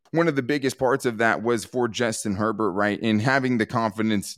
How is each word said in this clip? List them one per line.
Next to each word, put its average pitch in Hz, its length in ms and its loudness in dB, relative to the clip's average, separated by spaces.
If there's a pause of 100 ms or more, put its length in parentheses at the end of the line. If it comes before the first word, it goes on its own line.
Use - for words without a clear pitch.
(120)
one 165 160 2
of 143 80 0
the 135 60 0
biggest 131 360 -2
parts 131 260 2
of 117 140 0
that 110 240 2
was 113 220 0
for 123 240 -2
Justin 110 480 -2
Herbert, 107 360 0
right, 101 280 0
in 110 180 2
having 131 400 2
the 107 80 2
confidence 110 720 -2